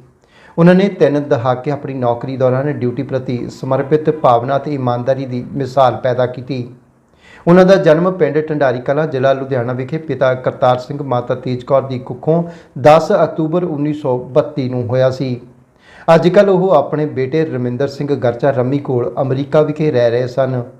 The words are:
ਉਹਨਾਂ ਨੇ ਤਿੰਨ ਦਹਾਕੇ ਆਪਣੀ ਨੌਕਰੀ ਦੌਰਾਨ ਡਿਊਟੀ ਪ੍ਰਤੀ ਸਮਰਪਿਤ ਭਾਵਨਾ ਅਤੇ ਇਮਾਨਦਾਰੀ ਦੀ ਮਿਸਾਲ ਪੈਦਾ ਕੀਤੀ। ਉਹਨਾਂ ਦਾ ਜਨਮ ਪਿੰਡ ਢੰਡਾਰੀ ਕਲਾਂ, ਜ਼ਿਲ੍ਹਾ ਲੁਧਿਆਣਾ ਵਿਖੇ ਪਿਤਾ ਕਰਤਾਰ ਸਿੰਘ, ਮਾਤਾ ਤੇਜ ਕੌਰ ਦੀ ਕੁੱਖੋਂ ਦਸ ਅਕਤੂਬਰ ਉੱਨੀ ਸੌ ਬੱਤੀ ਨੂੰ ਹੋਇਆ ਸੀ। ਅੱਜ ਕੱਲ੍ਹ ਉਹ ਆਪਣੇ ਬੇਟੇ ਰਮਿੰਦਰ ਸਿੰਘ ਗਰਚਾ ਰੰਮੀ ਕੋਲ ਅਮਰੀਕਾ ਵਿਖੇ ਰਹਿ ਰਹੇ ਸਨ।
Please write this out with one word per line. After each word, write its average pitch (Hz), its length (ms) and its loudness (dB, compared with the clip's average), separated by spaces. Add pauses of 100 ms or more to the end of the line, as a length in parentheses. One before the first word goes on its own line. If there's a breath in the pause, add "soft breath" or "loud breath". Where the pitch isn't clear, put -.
(580 soft breath)
ਉਹਨਾਂ 175 160 6
ਨੇ 196 160 4
ਤਿੰਨ 147 380 2
ਦਹਾਕੇ 127 420 -2
ਆਪਣੀ 135 240 -6
ਨੌਕਰੀ 123 420 -4
ਦੌਰਾਨ 131 360 0
ਡਿਊਟੀ 123 300 -4
ਪ੍ਰਤੀ 127 360 -4 (120)
ਸਮਰਪਿਤ 135 600 -2
ਭਾਵਨਾ 131 440 2
ਅਤੇ 147 180 -6
ਇਮਾਨਦਾਰੀ 127 520 -2
ਦੀ 123 260 -6
ਮਿਸਾਲ 131 440 0
ਪੈਦਾ 123 300 -2
ਕੀਤੀ। 123 400 -8 (800 loud breath)
ਉਹਨਾਂ 180 200 6
ਦਾ 185 100 8
ਜਨਮ 165 360 4
ਪਿੰਡ 151 280 0
ਢੰਡਾਰੀ 143 400 -2
ਕਲਾਂ, 147 260 -2
ਜ਼ਿਲ੍ਹਾ 135 260 2
ਲੁਧਿਆਣਾ 131 400 -4
ਵਿਖੇ 131 280 -6
ਪਿਤਾ 131 360 0
ਕਰਤਾਰ 127 420 0
ਸਿੰਘ, 143 240 -8
ਮਾਤਾ 123 340 -4
ਤੇਜ 127 280 -6
ਕੌਰ 135 180 2
ਦੀ 127 180 -8
ਕੁੱਖੋਂ 160 420 -2 (380 loud breath)
ਦਸ 156 340 6
ਅਕਤੂਬਰ 165 500 0
ਉੱਨੀ 151 280 -2
ਸੌ 135 240 -2 (120)
ਬੱਤੀ 131 400 -2
ਨੂੰ 123 200 -4
ਹੋਇਆ 131 220 2
ਸੀ। 127 300 -6 (680 loud breath)
ਅੱਜ 165 200 4
ਕੱਲ੍ਹ 196 220 4
ਉਹ 185 220 2
ਆਪਣੇ 151 360 0
ਬੇਟੇ 131 360 -2
ਰਮਿੰਦਰ 123 440 -4
ਸਿੰਘ 143 260 -6
ਗਰਚਾ 127 360 0
ਰੰਮੀ 131 300 0
ਕੋਲ 127 320 -2 (100)
ਅਮਰੀਕਾ 139 400 0
ਵਿਖੇ 151 280 -2
ਰਹਿ 120 200 2
ਰਹੇ 123 180 0
ਸਨ। 127 340 -2 (180)